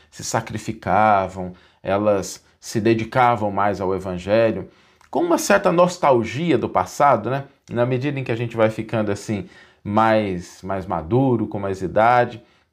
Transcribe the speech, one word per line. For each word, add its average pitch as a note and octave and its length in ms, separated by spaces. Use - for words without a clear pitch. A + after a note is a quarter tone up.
se - 140
sacrificavam, G2 1300
elas G2 600
se - 220
dedicavam A2+ 680
mais G2 300
ao F#2+ 160
evangelho", F#2+ 720
com D#4+ 140
uma F4 140
certa G3+ 340
nostalgia D3+ 840
do G#2+ 100
passado, A2+ 600
né? C3+ 160
Na A#2 140
medida C3+ 340
em B2+ 60
que B2 60
a A2+ 40
gente A#2 220
vai A2 120
ficando A2 400
assim, G2+ 380
mais, G#2+ 800
mais F#2+ 240
maduro, G#2+ 600
com G#2+ 100
mais G2 240
idade, A2+ 600